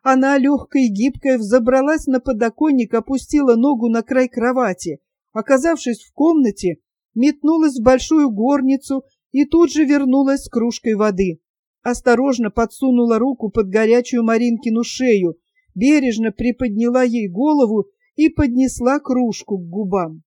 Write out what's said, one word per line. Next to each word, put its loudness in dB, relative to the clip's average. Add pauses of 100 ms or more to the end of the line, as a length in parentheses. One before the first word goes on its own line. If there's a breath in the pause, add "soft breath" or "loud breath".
она, 2
легкая 0
и 0
гибкая, -2
взобралась 0
на 0
подоконник, -2
опустила 0
ногу 0
на 0
край 0
кровати. -4 (340)
Оказавшись -2
в -20
комнате, 0 (360)
метнулась 0
в -6
большую 2
горницу -2 (280)
и 0
тут 2
же 0
вернулась 0
с -16
кружкой -4
воды. -2 (440)
Осторожно 0
подсунула 0
руку -2
под 0
горячую 2
Маринкину 0
шею, 0 (400)
бережно 0
приподняла -2
ей -2
голову 0 (280)
и 2
поднесла 0
кружку -4
к -12
губам. -6